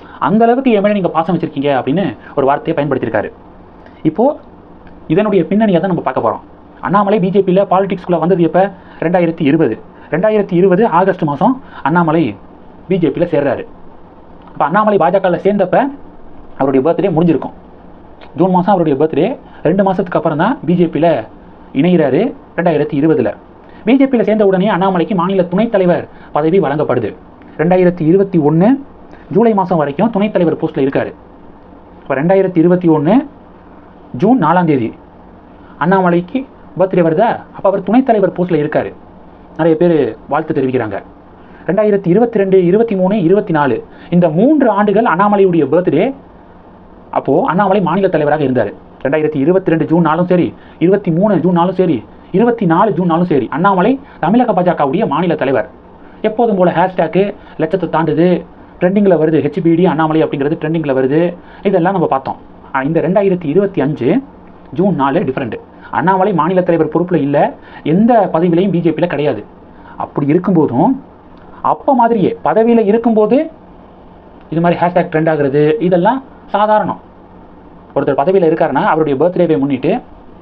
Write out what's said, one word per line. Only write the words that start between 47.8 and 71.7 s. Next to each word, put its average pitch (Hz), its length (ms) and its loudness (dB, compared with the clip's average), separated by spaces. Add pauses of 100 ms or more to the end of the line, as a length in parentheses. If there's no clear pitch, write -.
மாநில 180 260 0
தலைவராக 151 360 0
இருந்தாரு. 123 300 -2 (280)
ரெண்டாயிரத்தி 151 340 -2
இருபத்தி 180 340 0
ரெண்டு 160 160 0
ஜூன் 170 160 2
நாளும் 165 240 0
சரி, 175 280 0 (240)
இருபத்தி 190 320 0
மூணு 180 300 0
ஜூன் 180 120 0
நாளும் 180 220 0
சரி, 175 300 0 (260)
இருபத்தி 226 360 0
நாலு 175 260 2
ஜூன் 175 140 -2
நாளும் 165 180 0
சரி, 131 260 -2
அண்ணாமலை 196 500 0 (200)
தமிழக 226 320 0
பாஜகவுடைய 175 560 0
மாநில 165 260 0
தலைவர். 127 340 -2 (520)
எப்போதும் 220 360 0
போல 175 140 2
ஹேஷ்டேக் 180 640 -2 (240)
லட்சத்தை 160 320 -4
தாண்டுது, 160 540 0 (360)
ட்ரெண்டிங்ல 196 340 2
வருது, 156 280 2
ஹெச் 147 200 -4
பி 165 120 2
டி 180 120 2
அண்ணாமலை 156 380 0
அப்படிங்கிறது 147 360 -2
ட்ரெண்டிங்ல 156 320 -2
வருது, 147 440 0 (260)
இதெல்லாம் 185 300 0
நம்ம 165 140 0
பார்த்தோம். - 420 -4 (240)
ஆனா 135 120 -2
இந்த 160 160 0
ரெண்டாயிரத்தி 180 440 0
இருபத்தி 175 360 -2
அஞ்சு 147 420 -2 (500)
ஜூன் 180 220 -2
நாலு 139 260 0
டிஃபரெண்ட். 127 380 -6 (320)
அண்ணாமலை 185 420 0
மாநில 175 300 0
தலைவர் 165 260 0
பொறுப்புல 180 260 -2
இல்ல, 147 380 0 (300)
எந்த 208 500 2
பதவியிலையும் 175 380 0
பி 170 100 0
ஜே 165 100 0
பியில 160 160 -2
கிடையாது. 143 380 -4 (520)
அப்படி - 300 -6
இருக்கும்போதும் 170 680 0 (680)
அப்ப 156 320 0